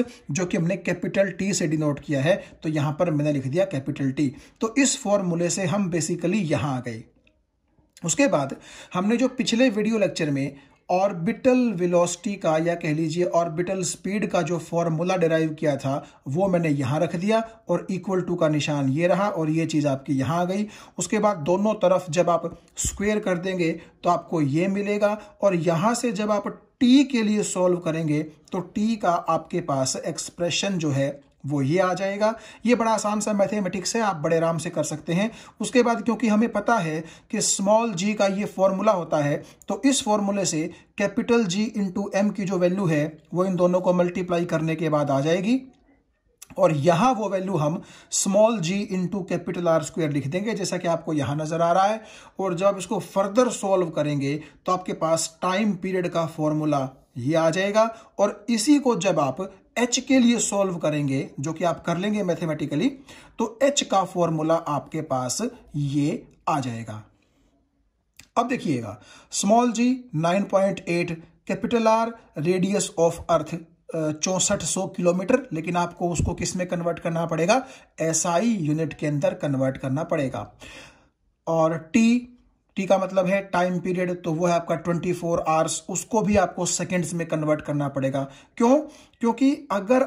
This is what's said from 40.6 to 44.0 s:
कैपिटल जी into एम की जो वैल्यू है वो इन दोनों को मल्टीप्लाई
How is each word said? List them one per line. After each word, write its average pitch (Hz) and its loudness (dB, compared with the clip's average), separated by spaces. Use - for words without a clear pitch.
कैपिटल 233 2
जी 196 0
into 196 -2
एम 202 2
की 202 -4
जो 185 -2
वैल्यू 185 2
है 156 0
वो 180 2
इन 185 0
दोनों 180 4
को 185 2
मल्टीप्लाई 175 0